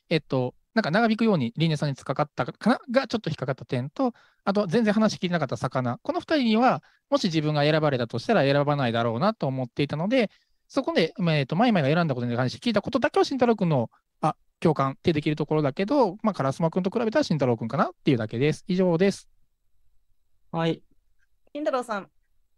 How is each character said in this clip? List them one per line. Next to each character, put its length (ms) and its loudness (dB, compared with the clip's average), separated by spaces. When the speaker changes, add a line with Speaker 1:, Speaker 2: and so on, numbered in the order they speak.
Speaker 1:
え 80 0
っ 40 -2
と、 340 -4
な 60 0
ん 40 2
か 60 -2
長 200 2
引 80 0
く 80 0
よ 80 4
う 40 2
に 200 -2
リ 100 0
ン 20 2
ネ 80 -2
さ 80 -4
ん 40 -2
に 60 -6
突 60 -20
っ 40 -20
か 100 -4
か 80 0
っ 100 -10
た 120 -2
か 240 -4
な 100 2
が 180 0
ち 80 -6
ょ 20 0
っ 40 -4
と 80 -6
引 40 -4
っ 20 -8
か 100 -8
か 60 -4
っ 40 -2
た 100 -18
点 240 -4
と、 240 -2
あ 80 0
と 140 0
全 160 0
然 100 2
話 220 2
聞 20 -12
い 20 -12
て 100 -2
な 100 0
か 60 -2
っ 20 -4
た 100 -6
魚。 440 -4
こ 120 -4
の 80 -4
二 160 -2
人 80 2
に 120 4
は、 240 2
も 80 2
し 80 0
自 160 0
分 120 0
が 100 2
選 180 4
ば 80 2
れ 80 0
た 100 -2
と 120 -6
し 60 -12
た 100 2
ら 80 4
選 220 4
ば 100 0
な 120 0
い 40 0
だ 120 0
ろ 120 0
う 40 -4
な 140 0
と 140 -4
思 180 -4
っ 20 -10
て 160 -4
い 40 -2
た 100 -6
の 100 -4
で、 240 0
そ 140 -4
こ 120 -4
で、 240 2
ま 160 0
あ、 40 2
え 60 0
っ 20 -4
と、 100 -6
マ 120 4
イ 40 4
マ 100 2
イ 20 2
が 60 2
選 160 2
ん 20 0
だ 80 -2
こ 60 -6
と 60 -4
に 80 -2
関 140 0
し 100 -12
て 80 -4
聞 40 0
い 20 0
た 80 2
こ 80 -6
と 100 0
だ 120 0
け 80 0
を 40 6
慎 140 -4
太 80 2
郎 100 4
君 140 0
の、 220 0
あ、 140 0
共 140 4
感 200 -2
っ 20 -14
て 180 0
で 80 0
き 80 -2
る 60 0
と 100 -4
こ 100 -2
ろ 60 2
だ 120 0
け 120 -2
ど、 380 2
ま 80 2
あ、 20 -2
烏 280 -2
丸 100 2
君 120 -2
と 60 0
比 100 -4
べ 120 -2
た 80 2
ら 40 2
慎 140 0
太 80 0
郎 120 2
君 100 -6
か 100 -6
な 80 0
っ 40 -8
て 80 0
い 40 6
う 20 0
だ 100 -4
け 120 -6
で 140 2
す。 140 -12
以 80 -2
上 220 2
で 140 4
す。 180 -10
Speaker 2:
は 160 -2
い。 140 -4
Speaker 3:
慎 100 -8
太 80 -2
郎 120 -2
さ 160 -6
ん。 100 -16